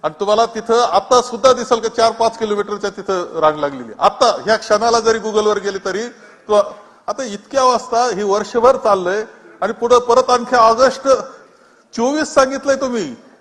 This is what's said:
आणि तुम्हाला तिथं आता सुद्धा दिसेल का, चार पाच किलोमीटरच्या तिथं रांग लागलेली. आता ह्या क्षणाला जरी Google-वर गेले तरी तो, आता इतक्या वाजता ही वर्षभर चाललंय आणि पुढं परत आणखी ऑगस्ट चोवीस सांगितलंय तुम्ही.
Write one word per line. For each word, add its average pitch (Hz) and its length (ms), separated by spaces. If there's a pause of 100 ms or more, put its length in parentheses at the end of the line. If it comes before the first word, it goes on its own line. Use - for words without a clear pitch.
आणि 156 180
तुम्हाला 214 260
तिथं 226 340
आता 233 420
सुद्धा 247 300
दिसेल 240 280
का, 220 80
चार 226 240
पाच 220 260
किलोमीटरच्या 208 520
तिथं 185 480
रांग 156 200
लागलेली. 135 400
आता 220 460
ह्या 214 120
क्षणाला 226 440
जरी 220 180
Google-वर 208 400
गेले 196 260
तरी 190 180 (460)
तो, 208 60 (520)
आता 262 180
इतक्या 240 400
वाजता 240 500
ही 196 80
वर्षभर 214 540
चाललंय 196 480 (360)
आणि 202 120
पुढं 240 260
परत 247 320
आणखी 247 260
ऑगस्ट 233 520 (880)
चोवीस 277 380
सांगितलंय 269 420
तुम्ही. 233 380 (260)